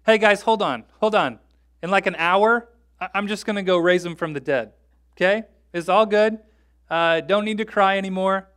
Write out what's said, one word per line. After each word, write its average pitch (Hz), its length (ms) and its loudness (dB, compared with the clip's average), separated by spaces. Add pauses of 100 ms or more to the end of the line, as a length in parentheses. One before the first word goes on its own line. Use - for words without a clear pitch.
"Hey 220 140 4
guys, 202 240 2
hold 220 180 0
on, 139 240 -4 (160)
hold 214 140 0
on. 147 260 0 (420)
In, 165 80 -8
like, 196 160 2
an 180 100 -2
hour, 202 520 2 (320)
I, 180 140 -10
I'm 202 120 -4
just 208 200 -8
gonna 202 160 -4
go 180 160 2
raise 180 260 2
him 170 100 -8
from 160 200 -6
the 139 60 -6
dead, 127 340 -4 (380)
okay? 202 320 0 (280)
It's 170 160 -6
all 196 160 4
good. 214 340 2 (520)
Uh, 165 320 0
don't 202 240 -2
need 220 120 -4
to 220 60 -4
cry 196 320 0
anymore. 190 600 -2